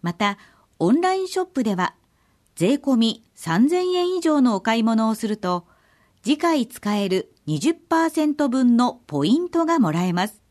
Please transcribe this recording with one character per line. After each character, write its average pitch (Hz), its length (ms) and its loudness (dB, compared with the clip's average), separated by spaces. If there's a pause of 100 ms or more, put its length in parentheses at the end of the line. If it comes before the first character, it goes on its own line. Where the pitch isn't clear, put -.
ま 170 120 -6
た、 202 240 -4 (400)
オ 175 140 2
ン 320 100 2
ラ 370 120 2
イ 381 100 -2
ン 370 40 -8
シ 381 120 -4
ョ 370 40 -2
ッ - 40 -4
プ 269 160 -4
で 208 100 -2
は、 180 220 -4 (600)
税 202 200 2
込 277 200 0
み 226 280 0 (100)
三 196 360 2
千 359 240 0
円 359 220 0
以 349 60 -4
上 302 200 2
の 247 140 2
お 185 60 -4
買 226 180 0
い 226 40 0
物 220 260 0
を 220 60 -2
す 220 120 -8
る 214 100 -4
と、 180 280 -4 (580)
次 294 140 0
回 302 300 0
使 - 280 -6
え 202 140 -2
る 185 240 -2 (140)
二 151 120 -2
十 311 140 0
パ 330 320 -2
ー 320 40 0
セ 311 180 -2
ン 294 80 -2
ト 294 120 -2
分 247 300 2
の 247 300 0
ポ 143 180 -2
イ 226 120 4
ン 349 120 -2
ト 330 160 0
が 330 140 0
も 175 120 2
ら 170 120 -2
え 180 100 -2
ま 180 140 -2
す。 - 240 -16